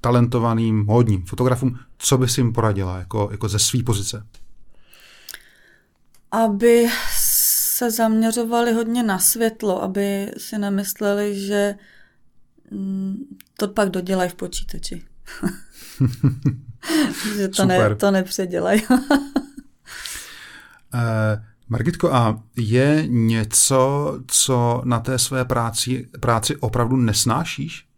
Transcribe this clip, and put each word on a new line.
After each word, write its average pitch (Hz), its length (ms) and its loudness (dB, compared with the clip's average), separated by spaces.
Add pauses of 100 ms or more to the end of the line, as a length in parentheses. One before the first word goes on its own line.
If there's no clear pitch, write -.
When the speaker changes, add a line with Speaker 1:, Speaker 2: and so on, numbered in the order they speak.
Speaker 1:
talentovaným 117 840 2
módním 104 400 4
fotografům, 127 520 0 (200)
co - 200 2
bys 123 200 2
jim 117 160 2
poradila 98 440 0
jako, 101 340 -4
jako 107 180 -4
ze 107 100 0
svý - 240 0
pozice? 107 420 -4 (2000)
Speaker 2:
Aby 233 540 6 (300)
se - 760 0
zaměřovali 226 840 2
hodně 233 300 0
na 196 160 0
světlo, 220 640 0
aby 196 540 -2
si - 200 -10
nemysleli, 202 840 -2
že, 202 360 0 (960)
mm, 190 440 -6 (420)
to 214 100 -2
pak 208 220 0
dodělají 185 400 -2
v 175 60 -12
počítači. - 720 -8
<laughs> - 40 -20 (2250)
Že 196 100 0
to 190 180 0
ne-, 185 120 4
Speaker 1:
Super. - 200 4
Speaker 2:
to 202 140 2
nepředělají. 185 760 0
<laughs> - 40 2 (2000)
Speaker 1:
Eh, 110 480 0 (260)
Margitko, 139 440 0
a 113 300 2 (120)
je 135 520 2
něco, 127 1040 2 (140)
co 120 580 2
na 120 140 0
té 127 200 -2
své 127 260 -2
práci, 123 640 -4 (100)
práci 117 360 0
opravdu 120 420 0
nesnášíš? 127 920 -2 (100)